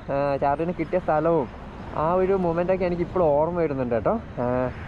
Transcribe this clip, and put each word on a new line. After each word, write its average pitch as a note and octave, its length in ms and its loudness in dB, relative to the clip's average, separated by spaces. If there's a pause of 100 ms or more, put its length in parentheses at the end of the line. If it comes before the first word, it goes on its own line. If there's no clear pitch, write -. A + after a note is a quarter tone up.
(120)
ഏ, C#3 260 0
ചാർലിന് D3 420 0
കിട്ടിയ E3+ 200 0
സ്ഥലവും D#3 480 2 (480)
ആ D#3+ 180 0
ഒരു F#3 200 2
മൊമെൻ്റൊക്കെ F3+ 520 0
എനിക്ക് F3 160 0
ഇപ്പോൾ F3 220 0
ഓർമ്മ D#3+ 340 4
വരുന്നുണ്ട് C3+ 380 0
കേട്ടോ. A2+ 180 2
ഏ, F3 320 -4 (420)